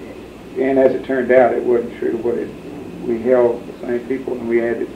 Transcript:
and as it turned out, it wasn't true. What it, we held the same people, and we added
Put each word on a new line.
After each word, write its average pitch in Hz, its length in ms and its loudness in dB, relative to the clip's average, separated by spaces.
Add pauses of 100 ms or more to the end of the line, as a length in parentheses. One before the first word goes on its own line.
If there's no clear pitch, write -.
(600)
and 135 180 2
as 131 160 8
it - 120 -4
turned 127 260 0
out, 123 220 8
it - 80 -2
wasn't 120 360 0
true. 127 200 -2
What 120 160 -2
it, 104 160 -6 (560)
we 113 160 -2
held 123 440 2
the - 200 -14
same 120 200 -4
people, 127 280 -4
and 117 140 -6
we 117 140 2
added 117 320 -2